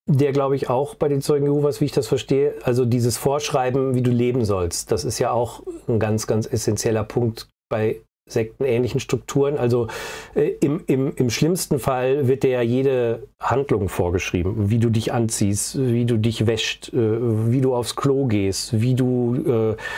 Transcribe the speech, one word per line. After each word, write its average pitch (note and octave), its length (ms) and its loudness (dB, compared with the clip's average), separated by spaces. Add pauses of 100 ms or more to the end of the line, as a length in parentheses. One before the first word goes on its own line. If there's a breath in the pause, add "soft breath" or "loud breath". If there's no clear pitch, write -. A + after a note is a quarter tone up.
der, C#3 240 4
glaub C3+ 200 2
ich, C3+ 160 -2
auch C3+ 280 0
bei D#3 120 0
den C#3 140 0
Zeugen C#3+ 240 2
Jehovas, C#3+ 340 2
wie D3 60 2
ich C3 60 -2
das C#3+ 160 0
verstehe, C#3 540 2
also B2+ 220 2
dieses A#2+ 320 2
Vorschreiben, C3+ 800 0
wie B2 80 0
du B2 80 2
leben A#2+ 340 2
sollst, F#2 480 -2
das A2 120 -2
ist - 140 -4
ja A#2+ 140 0
auch A#2+ 300 -4 (260)
ein A#2 100 2
ganz, G#2+ 280 0
ganz A2+ 200 0
essentieller A2 580 -2
Punkt A#2 440 -4 (200)
bei A2 340 -2 (260)
sektenähnlichen B2 720 -2
Strukturen. C#3 560 0
Also, A#2+ 300 0 (480 loud breath)
äh, D3 140 2 (120)
im, D3+ 260 0
im, C#3 280 0
im B2+ 160 0
schlimmsten D#3 480 0
Fall C3 500 0
wird C3+ 160 2
dir C3+ 60 4
ja B2 120 2
jede B2 640 0 (120)
Handlung A#2 480 0
vorgeschrieben, F#2 840 0
wie A#2 80 2
du A#2 120 4
dich A2 220 0
anziehst, A2 640 -2
wie A#2+ 280 0
du A#2+ 120 2
dich A2 280 0
wäscht, - 460 -2
äh, A2+ 600 0
wie C3+ 80 2
du C3 140 2
aufs A#2+ 220 -4
Klo C#3 300 2
gehst, G#2 540 0
wie B2+ 140 2
du, B2 840 0
äh, - 0 - (220 loud breath)